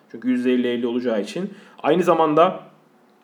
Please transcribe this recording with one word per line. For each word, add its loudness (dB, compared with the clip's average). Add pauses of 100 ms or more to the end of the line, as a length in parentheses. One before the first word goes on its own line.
(100)
Çünkü -8
yüzde 0
elli 0
elli -4
olacağı -2
için. -8 (320)
Aynı 2
zamanda 2 (640)